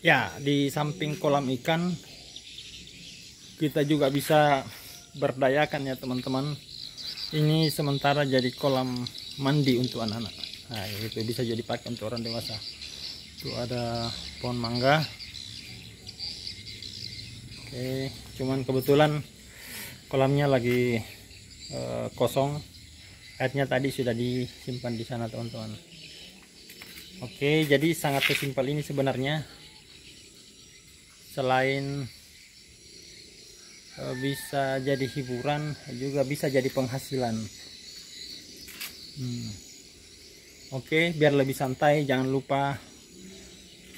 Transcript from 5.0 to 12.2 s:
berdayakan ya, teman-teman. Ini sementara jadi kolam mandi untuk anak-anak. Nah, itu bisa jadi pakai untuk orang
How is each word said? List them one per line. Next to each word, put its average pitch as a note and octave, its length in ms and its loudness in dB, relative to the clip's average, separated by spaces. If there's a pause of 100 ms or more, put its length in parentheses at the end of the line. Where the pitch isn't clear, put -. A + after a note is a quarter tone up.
berdayakan C#3 720 2
ya, C3 80 -4
teman-teman. C3 560 -2 (800)
Ini D3+ 400 4
sementara C#3+ 480 2
jadi B2+ 320 4
kolam C3 480 2 (400)
mandi C3+ 400 4
untuk A#2 240 -2
anak-anak. G#2+ 300 -4 (340)
Nah, G#2+ 160 -6 (160)
itu A2 240 -4
bisa A#2+ 160 -2
jadi A2+ 240 -2
pakai A#2+ 240 -4
untuk A2 240 -6
orang A#2 80 -4